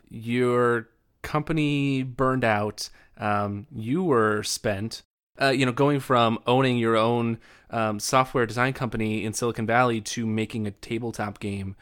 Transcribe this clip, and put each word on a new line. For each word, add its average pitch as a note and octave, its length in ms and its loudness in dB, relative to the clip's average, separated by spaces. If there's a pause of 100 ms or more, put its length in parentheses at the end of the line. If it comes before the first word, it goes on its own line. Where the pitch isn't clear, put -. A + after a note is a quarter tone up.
your A#2+ 800 0 (320)
company D3 800 0
burned C3 400 0
out, G#2+ 460 0 (280)
um, G#2 540 -2
you B2 320 -4
were G#2+ 400 2
spent, G#2 600 -6 (380)
uh, C#3 80 4
you C3+ 160 2
know, B2+ 60 2
going C#3 280 2
from A#2 460 2
owning B2+ 320 4
your A2+ 200 2
own, A#2 400 2 (320)
um, G#2+ 300 -2
software B2+ 460 2
design B2 280 -2
company A2 500 -4
in G#2+ 100 -4
Silicon A#2 320 -4
Valley A#2 360 2
to A2+ 240 -6
making A2 420 -2
a G2+ 40 -8
tabletop A2 680 -8
game G2 420 -8